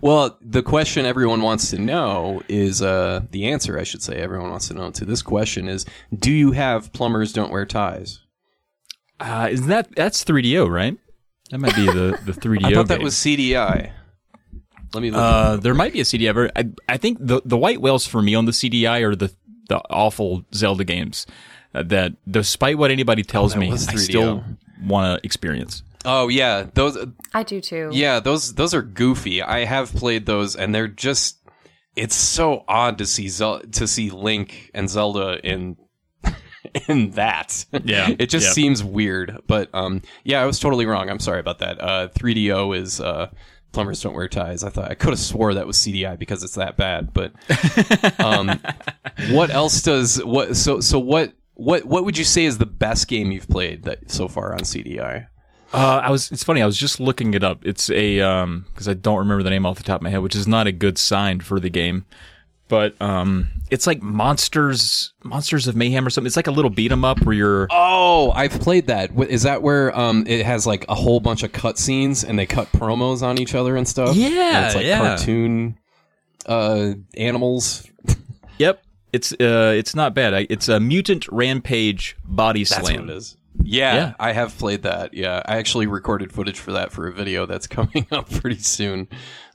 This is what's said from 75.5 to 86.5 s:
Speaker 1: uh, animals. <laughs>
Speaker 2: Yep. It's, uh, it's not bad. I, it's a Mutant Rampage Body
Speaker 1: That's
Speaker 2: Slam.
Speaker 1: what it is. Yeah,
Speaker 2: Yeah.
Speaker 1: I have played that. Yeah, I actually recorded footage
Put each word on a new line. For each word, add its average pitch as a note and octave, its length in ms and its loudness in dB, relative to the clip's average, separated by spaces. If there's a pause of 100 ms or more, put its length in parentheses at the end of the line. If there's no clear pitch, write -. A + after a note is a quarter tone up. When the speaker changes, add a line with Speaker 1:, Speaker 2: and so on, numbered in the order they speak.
Speaker 1:
uh, G#2+ 460 0 (240)
animals. B2 680 -2 (220)
<laughs> - 100 4 (420)
Speaker 2:
Yep. F3 220 2 (320)
It's, B2 200 -2
uh, A#2 440 4
it's G#2+ 200 -2
not D3 180 0
bad. A#2 200 2
I, G2 140 0
it's A2 200 -2
a A2+ 100 4
Mutant E3 540 2
Rampage A#2 920 0
Body G#2+ 380 2
Speaker 1:
That's G2 180 0
Speaker 2:
Slam. E2+ 260 -2
Speaker 1:
what E2 40 -12
it D#2+ 60 -10
is. - 200 -16 (260)
Yeah, B2+ 320 2
Speaker 2:
Yeah. B2+ 240 0
Speaker 1:
I A2+ 140 0
have A2+ 260 -2
played G#2 240 -2
that. F2 320 -4
Yeah, F#2 320 -4
I A2 120 -2
actually A2 280 0
recorded G2+ 460 -4
footage G2 260 -6